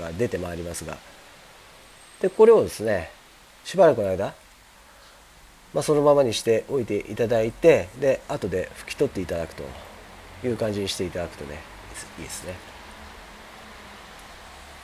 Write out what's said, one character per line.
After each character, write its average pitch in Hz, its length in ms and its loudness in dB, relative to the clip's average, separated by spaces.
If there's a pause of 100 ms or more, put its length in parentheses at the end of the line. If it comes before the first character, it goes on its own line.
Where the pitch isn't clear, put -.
が 82 100 -8
出 107 160 -2
て 95 100 -6
ま 87 160 -6
い 85 40 -8
り 85 60 -8
ま 85 120 -10
す 80 100 -12
が、 76 120 -10 (1200)
で、 190 80 2
こ 220 160 6
れ 233 60 12
を 190 120 8
で 92 60 -2
す - 140 -8
ね、 98 260 -2 (540)
し - 140 -8
ば 180 100 8
ら 143 80 6
く 113 60 -2
の 98 80 0
間、 98 240 -2 (1400)
ま 151 60 -2
あ、 139 40 0
そ 151 120 2
の 147 60 4
ま 147 120 8
ま 143 100 6
に 113 100 0
し - 80 -4
て 113 280 2
お 139 100 -2
い 110 60 -2
て 104 120 -2
い - 180 -8
た 117 120 -2
だ 113 160 2
い 117 80 -2
て、 117 380 4 (100)
で、 135 280 0
後 143 200 -4
で 90 300 -4
拭 - 120 -14
き - 60 -10
取 143 140 0
っ - 20 -14
て 98 100 -4
い 87 40 -6
た 85 120 -6
だ 82 100 -6
く - 80 -20
と - 80 -12 (840)
い 123 80 -2
う 107 40 -4
感 110 160 -2
じ 101 80 -4
に 98 60 -4
し - 80 -6
て 98 100 -4
い 85 40 -4
た 87 100 -8
だ 85 80 -6
く - 100 -18
と 73 80 -12
ね、 73 140 -12 (600)
い - 20 -14
い - 40 -12
で - 40 -14
す - 160 -14
ね。 90 80 -10 (2250)